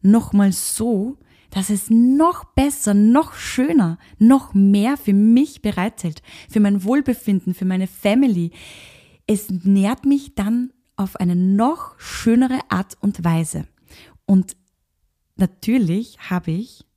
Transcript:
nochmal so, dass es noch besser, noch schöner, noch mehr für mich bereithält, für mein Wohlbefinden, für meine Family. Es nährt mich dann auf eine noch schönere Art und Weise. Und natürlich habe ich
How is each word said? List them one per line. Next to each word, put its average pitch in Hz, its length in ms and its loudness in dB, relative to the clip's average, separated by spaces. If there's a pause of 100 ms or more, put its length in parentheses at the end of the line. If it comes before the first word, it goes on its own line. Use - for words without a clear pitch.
nochmal 202 500 2
so, 226 640 -4 (340)
dass 190 200 -6
es 202 180 -4
noch 262 560 2
besser, 262 500 -2
noch 233 400 2
schöner, 254 640 -2 (200)
noch 262 360 4
mehr 202 420 2
für 202 180 -2
mich 226 480 2
bereithält, 185 600 -6 (280)
für 214 100 0
mein 202 240 0
Wohlbefinden, 226 720 -2
für - 100 -8
meine 185 220 -2
Family. 202 640 0 (760)
Es 208 240 -4
nährt 196 540 0
mich 277 300 -2
dann 233 380 -4 (240)
auf 190 200 -6
eine 175 200 -2
noch 202 640 0
schönere 254 680 0
Art - 320 -6
und 196 240 -6
Weise. 165 420 -2 (600)
Und 190 300 2 (800)
natürlich 196 840 -4 (100)
habe 175 220 -6
ich 190 340 -10 (120)